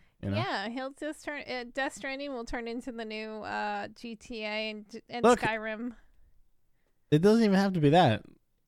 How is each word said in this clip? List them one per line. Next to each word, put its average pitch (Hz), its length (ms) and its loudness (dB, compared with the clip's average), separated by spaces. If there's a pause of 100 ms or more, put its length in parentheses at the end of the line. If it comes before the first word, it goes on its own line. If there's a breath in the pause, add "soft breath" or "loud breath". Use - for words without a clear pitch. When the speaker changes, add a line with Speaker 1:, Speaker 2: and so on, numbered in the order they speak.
(220)
Speaker 1:
You 101 100 -4
know? 101 60 0
Speaker 2:
Yeah, 262 320 -4
he'll 262 300 -8
just 302 240 -8
turn, 294 260 -8
uh, 247 140 -8 (100)
Death 269 200 -2
Stranding 277 400 -8
will 233 100 -8
turn 240 240 -8
into 233 240 -8
the 226 140 -10
new, 220 240 -8 (140)
uh, 208 520 -6
G 233 200 -12
T 220 280 -12
A 214 280 -4
and, 214 140 -14 (240)
and 240 140 -2
Speaker 1:
Look, 233 160 8
Speaker 2:
Skyrim. 220 540 -4 (1160)
Speaker 1:
it 151 100 6
doesn't 214 220 6
even 202 140 6
have 196 160 2
to 185 60 0
be 143 120 6
that. 147 320 6 (440)